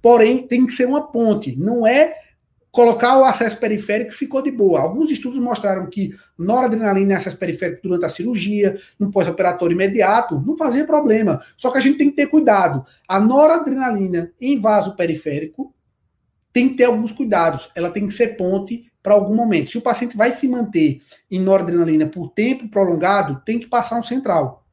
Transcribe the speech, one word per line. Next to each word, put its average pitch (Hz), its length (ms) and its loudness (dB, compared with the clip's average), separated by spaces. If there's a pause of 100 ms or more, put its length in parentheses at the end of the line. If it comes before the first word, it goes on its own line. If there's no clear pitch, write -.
Porém, 240 480 4
tem 247 180 2
que 247 60 -4
ser 247 140 -2
uma 285 260 -2
ponte. 208 420 -2
Não 220 320 0
é 294 280 4 (580)
colocar 240 460 4
o 269 60 8
acesso 233 340 0
periférico 214 520 -4
e - 40 -18
ficou 269 280 -6
de 285 80 -2
boa. 196 300 2
Alguns 220 300 -2
estudos 262 280 -6
mostraram 202 480 -2
que 190 280 -6 (220)
noradrenalina 208 760 0
em 190 40 2
acesso 170 200 -6
periférico 175 460 -6
durante 180 240 -2
a - 20 -2
cirurgia, 202 720 -4 (180)
no 202 140 -4
pós-operatório 175 600 0
imediato, 196 680 0
não 302 120 -4
fazia 302 300 0
problema. 220 560 2 (160)
Só 254 120 -2
que 254 60 -2
a 262 40 2
gente 277 180 2
tem 285 100 4
que 277 80 -2
ter 285 100 2
cuidado. 196 580 2 (220)
A 190 140 0
noradrenalina 254 1200 2
em 262 180 0
vaso 202 380 0
periférico 160 760 -6 (800)
tem 247 180 2
que 262 60 -12
ter 247 80 4
alguns 226 280 0
cuidados. 170 640 -2
Ela 170 140 -4
tem 202 180 -6
que 202 60 -8
ser 220 240 -2
ponte 196 520 -4 (100)
pra 202 140 2
algum 208 200 2
momento. 214 360 0
Se - 60 -8
o 233 60 -8
paciente 240 340 -4
vai 233 160 2
se - 160 -4
manter 165 540 -2 (280)
em 185 80 -4
noradrenalina 175 680 2
por 165 240 -10
tempo 240 380 -2
prolongado, 175 760 0
tem 226 140 -4
que 226 80 -12
passar 233 340 -4
um - 20 -8
central. 196 720 -4